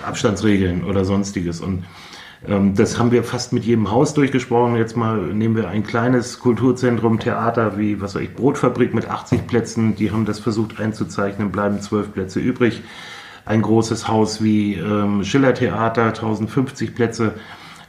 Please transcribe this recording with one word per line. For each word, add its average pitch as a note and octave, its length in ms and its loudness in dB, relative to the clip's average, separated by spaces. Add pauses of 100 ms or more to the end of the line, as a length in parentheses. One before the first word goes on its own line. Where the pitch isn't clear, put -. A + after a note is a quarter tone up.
Abstandsregeln F#2+ 800 2
oder F#2+ 200 0
sonstiges. F#2+ 560 -2
Und, F#2 240 -4 (600)
ähm, G2 280 4
das G#2+ 240 2
haben A#2+ 120 2
wir A#2 140 4
fast - 280 -6
mit A#2 120 0
jedem A2 260 2
Haus C#3+ 240 2
durchgesprochen. A#2+ 640 2
Jetzt A2+ 200 0
mal A2 220 0
nehmen G#2+ 380 0
wir A2 120 -2
ein G2+ 140 -2
kleines A#2+ 560 0
Kulturzentrum, A#2 800 2
Theater A2 580 0
wie, G#2 240 0
was G2 140 -6
weiß - 80 -4
ich, - 120 -8
Brotfabrik B2 600 2
mit A2+ 160 -2
achtzig - 380 -2
Plätzen. A2 480 0
Die G#2+ 160 0
haben A2 140 0
das G#2 120 -2
versucht G#2+ 420 -4
einzuzeichnen, G#2 680 -2
bleiben G2+ 300 0
zwölf G#2 320 -2
Plätze F#2+ 260 -6
übrig. A#2+ 440 0 (640)
Ein A2 180 2
großes A2 440 2
Haus A2 380 2
wie, G#2+ 300 2
ähm, G2+ 500 0
Schillertheater, A2+ 880 2
tausendfünfzig A2 840 -2
Plätze, A2+ 400 0 (540)